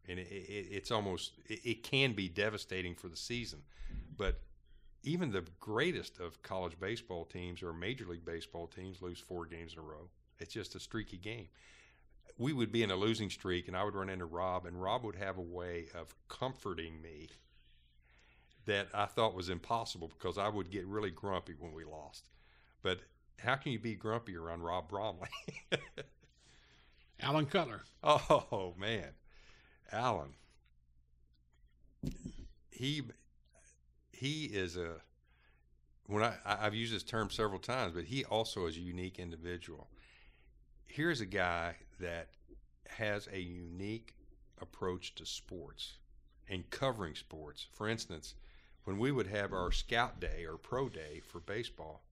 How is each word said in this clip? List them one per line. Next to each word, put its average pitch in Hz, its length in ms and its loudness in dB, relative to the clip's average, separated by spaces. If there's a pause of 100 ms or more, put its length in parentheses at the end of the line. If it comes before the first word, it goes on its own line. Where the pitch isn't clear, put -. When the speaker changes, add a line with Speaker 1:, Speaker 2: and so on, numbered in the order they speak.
Speaker 1:
and 90 120 -2
it, 90 120 -6
it, 98 400 -4
it's 101 200 -2
almost, 101 420 2 (140)
it, 110 160 -4
it 117 200 0
can 135 300 6
be 98 160 2
devastating 92 680 0
for 92 140 -10
the 82 80 -10
season. 104 420 -4 (580)
But 98 220 4 (640)
even 156 280 2
the 90 140 2 (140)
greatest 117 600 2
of 87 220 -6
college 90 380 -2
baseball 95 460 -2
teams 87 360 -6
or 87 120 -4
Major 104 320 -2
League 85 200 -8
Baseball 85 420 -6
teams 92 360 -10
lose 87 160 -6
four 87 260 -4
games 82 280 -10
in 82 60 -12
a 80 40 -10
row. 76 260 -12 (300)
It's - 140 -8
just 104 200 -4
a 92 60 -8
streaky - 380 -4
game. 104 300 -6 (920)
We 139 140 2
would 117 180 4
be 117 100 6
in 104 100 6
a 92 40 6
losing 107 340 4
streak, 90 380 0
and 90 100 -2
I 95 60 4
would 101 100 2
run 95 160 0
into 92 160 -2
Rob, 90 400 2
and 87 160 -4
Rob 113 220 2
would 104 120 -4
have 95 220 0
a 92 40 -4
way 87 520 -2
of 82 220 -8 (120)
comforting 85 760 -4
me 80 260 -12 (1400)
that 101 300 4
I 101 100 4
thought 110 300 4
was 90 140 -2
impossible 90 580 0 (100)
because 90 220 -2
I 101 100 4
would 92 220 -2
get 95 160 -4
really 104 240 0
grumpy 90 480 -2
when 82 140 -8
we 80 100 -8
lost. 78 460 -12 (520)
But 92 180 2 (400)
how 123 180 4
can 143 160 -2
you 107 60 0
be 110 140 -2
grumpy 107 420 -2
around 85 280 -4
Rob 85 260 0
Bromley? 98 400 -2 (420)
<laughs> - 1500 -10
Speaker 2:
Alan 143 240 6
Cutler. 143 360 2 (220)
Speaker 1:
Oh, 101 760 8
man. 98 320 0 (840)
Alan. 95 420 2 (2500)
He, 139 320 0 (1080)
he 151 340 0
is 92 320 0
a, 82 180 -2 (1120)
when 104 160 4
I, 117 100 6 (120)
I, 104 200 4
I've 104 100 4
used 113 180 0
this 95 100 0
term 110 260 2
several 101 300 2
times, 120 340 0
but 85 120 -2
he 127 200 -2
also 107 400 2
is 80 120 -2
a 85 40 -6
unique 90 380 -4
individual. 85 680 -8 (960)
Here's 151 360 2
a 101 40 2
guy 87 500 4 (240)
that 85 300 -2 (600)
has 104 420 0
a 95 80 -2
unique 90 760 -6 (460)
approach 92 540 -4
to 80 100 -10
sports - 720 -8 (520)
and 92 200 -2
covering 107 460 0
sports. - 580 -10
For 107 140 0
instance, 110 480 -2 (480)
when 98 160 0
we 131 120 6
would 113 160 4
have 101 260 2
our 90 180 4
scout 117 480 4
day 85 280 0
or 78 100 -6
pro 127 320 0
day 80 360 -8
for - 140 -10
baseball 85 720 -4